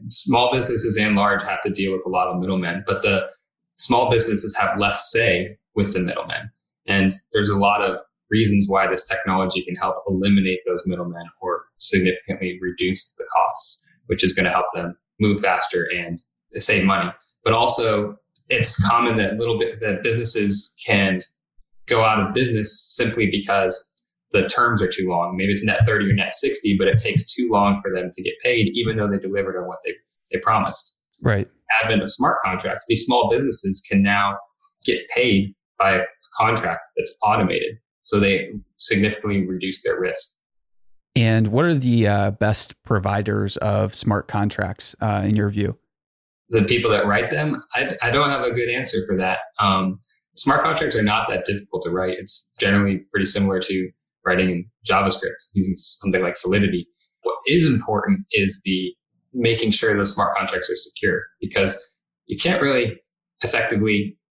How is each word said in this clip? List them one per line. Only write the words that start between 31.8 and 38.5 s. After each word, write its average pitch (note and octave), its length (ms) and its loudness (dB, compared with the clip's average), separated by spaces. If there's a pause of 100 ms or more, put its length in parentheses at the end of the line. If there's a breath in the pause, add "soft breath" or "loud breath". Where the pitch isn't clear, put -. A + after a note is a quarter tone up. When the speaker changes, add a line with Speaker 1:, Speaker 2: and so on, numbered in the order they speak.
Speaker 1:
Advent A2+ 200 2
of - 100 -2
smart - 320 0
contracts, F#2+ 460 -4
these A2 160 2
small A#2+ 240 2
businesses A#2 600 0
can G2 140 4
now G2+ 340 2 (460)
get - 260 -2
paid G2+ 460 2 (240)
by G2 120 4
a - 100 2 (360)
contract G#2+ 440 0 (160)
that's - 260 -4
automated. - 540 0 (260)
So G#2 160 2
they G2 320 2 (240)